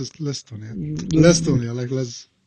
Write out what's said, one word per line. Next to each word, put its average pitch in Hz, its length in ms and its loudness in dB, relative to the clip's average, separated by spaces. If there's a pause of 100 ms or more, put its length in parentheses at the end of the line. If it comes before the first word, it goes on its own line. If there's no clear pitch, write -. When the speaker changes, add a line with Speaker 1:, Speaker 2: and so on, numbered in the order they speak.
(200)
Speaker 1:
less 143 240 -8
Estonia. 110 320 -14
Speaker 2:
Mm. 160 380 -6
Speaker 1:
Less 165 260 6
Estonia, 123 340 0
like 123 160 -4
less. 131 360 -6 (200)